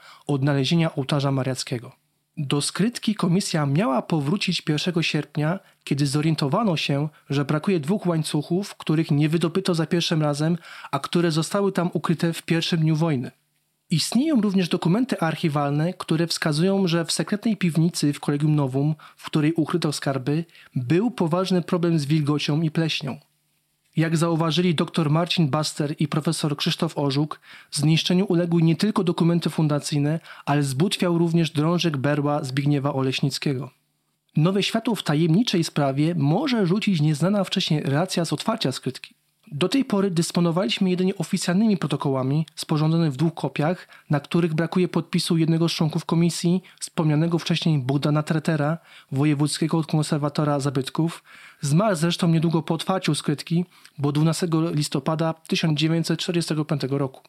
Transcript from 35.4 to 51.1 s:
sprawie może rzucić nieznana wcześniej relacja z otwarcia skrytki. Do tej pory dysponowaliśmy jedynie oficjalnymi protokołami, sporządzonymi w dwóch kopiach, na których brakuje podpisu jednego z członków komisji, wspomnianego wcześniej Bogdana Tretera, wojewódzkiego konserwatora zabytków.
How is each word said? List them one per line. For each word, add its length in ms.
sprawie 500
może 520
rzucić 340
nieznana 440
wcześniej 380
relacja 420
z 80
otwarcia 400
skrytki. 420
Do 160
tej 160
pory 260
dysponowaliśmy 800
jedynie 280
oficjalnymi 580
protokołami, 800
sporządzonymi 560
w 60
dwóch 180
kopiach, 540
na 100
których 340
brakuje 340
podpisu 480
jednego 320
z 40
członków 320
komisji, 580
wspomnianego 580
wcześniej 400
Bogdana 440
Tretera, 560
wojewódzkiego 720
konserwatora 760
zabytków. 640